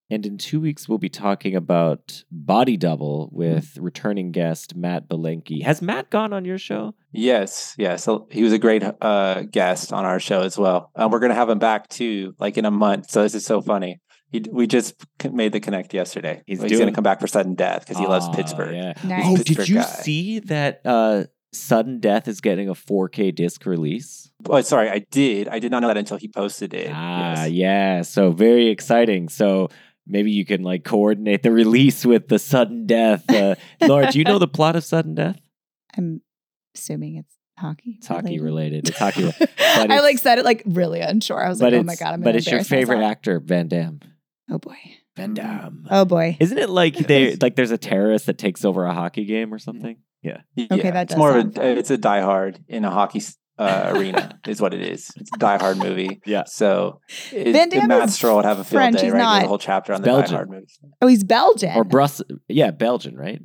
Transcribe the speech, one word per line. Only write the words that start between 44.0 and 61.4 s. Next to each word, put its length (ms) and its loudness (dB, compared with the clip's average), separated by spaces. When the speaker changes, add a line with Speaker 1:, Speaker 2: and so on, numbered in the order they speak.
Speaker 3:
Oh 80 -6
boy. 180 -14
Speaker 1:
Van 180 -8
Damme. 560 -10
Speaker 3:
Oh 160 4
boy. 340 0
Speaker 1:
Isn't 180 2
it 120 0
like 300 2
Speaker 2:
It 80 0
Speaker 1:
they, 160 6
Speaker 2:
is. 180 0
Speaker 1:
like, 140 2
there's 140 2
a 80 0
terrorist 480 0
that 120 -2
takes 260 -4
over 220 2
a 80 -2
hockey 320 -4
game 260 -4
or 60 -12
something? 400 -14
Yeah. 160 -10
Speaker 2:
Yeah, 140 -4
Speaker 3:
Okay, 200 0
that 120 -2
Speaker 2:
it's 120 -6
Speaker 3:
does 40 0
Speaker 2:
more 120 6
of 120 4
Speaker 3:
sound 160 -6
Speaker 2:
a, 20 -8
Speaker 3:
fun. 180 0
Speaker 2:
it's 120 -6
a 80 0
Die 220 2
Hard 480 -2
in 160 -6
a 60 -2
hockey 280 -2
s-, 180 -10
uh, 340 0
Speaker 3:
<laughs> 40 0
Speaker 2:
arena 500 -4
is 140 -8
what 120 0
it 80 -8
is. 360 -10
It's 180 -20
a 40 -14
Die 200 2
Hard 200 0
movie. 460 -4
Speaker 1:
Yeah. 200 -2
Speaker 2:
So 560 0
it, 200 0
Speaker 3:
Van 160 6
Speaker 2:
it, 40 -6
Speaker 3:
Damme 160 2
Speaker 2:
Matt 200 4
Speaker 3:
is 60 0
Speaker 2:
Stroll 220 4
would 80 4
have 160 2
a 40 -12
field 160 0
Speaker 3:
French, 180 4
Speaker 2:
day 80 2
Speaker 3:
he's 60 0
Speaker 2:
writing 140 2
Speaker 3:
not 180 4
Speaker 2:
a 40 -2
whole 100 0
chapter 340 -4
on 80 -2
Speaker 1:
He's 40 -6
Speaker 2:
the 60 4
Die 80 4
Speaker 1:
Belgian. 180 0
Speaker 2:
Hard 140 -8
movies. 280 -20
Speaker 3:
Oh, 80 6
he's 160 8
Belgian. 520 4